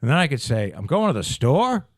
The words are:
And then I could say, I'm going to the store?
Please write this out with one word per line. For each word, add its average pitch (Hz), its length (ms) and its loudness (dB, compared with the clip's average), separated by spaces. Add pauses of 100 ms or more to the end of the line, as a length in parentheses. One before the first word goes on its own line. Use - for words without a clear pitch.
And 117 100 -2
then 151 80 4
I 180 80 2
could 139 140 -2
say, 107 340 -2
I'm 101 120 -10
going 208 220 0
to 185 40 2
the 107 120 -2
store? 190 720 0